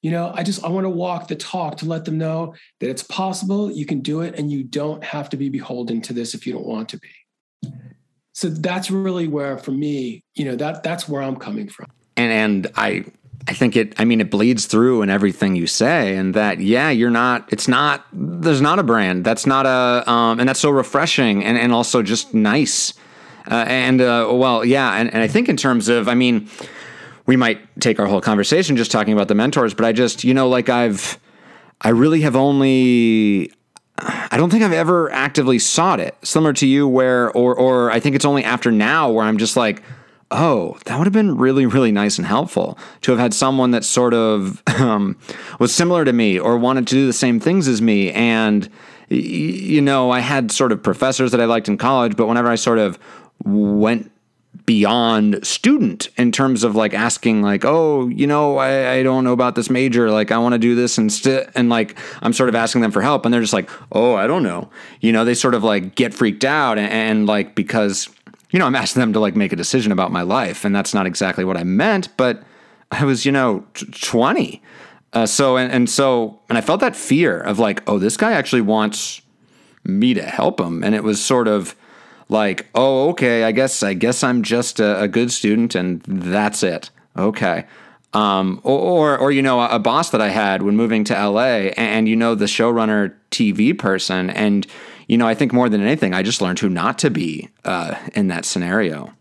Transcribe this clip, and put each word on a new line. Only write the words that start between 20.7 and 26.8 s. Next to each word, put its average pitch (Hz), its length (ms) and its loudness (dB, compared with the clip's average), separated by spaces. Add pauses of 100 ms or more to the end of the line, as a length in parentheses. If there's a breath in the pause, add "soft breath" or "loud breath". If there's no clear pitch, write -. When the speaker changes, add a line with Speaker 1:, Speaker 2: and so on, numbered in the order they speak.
Speaker 2:
refreshing 131 720 0
and, 113 160 0
and 120 140 2
also 120 300 0
just 107 300 -4
nice. 113 600 0 (580 loud breath)
Uh, 117 160 0
and, 127 340 2
uh, 120 300 2
well, 123 340 2
yeah. 123 340 2
And, 113 140 -2
and 110 80 0
I 113 60 2
think 208 220 0
in 170 80 0
terms 120 320 0
of, 117 180 2
I 120 80 0
mean, 120 340 2 (760 loud breath)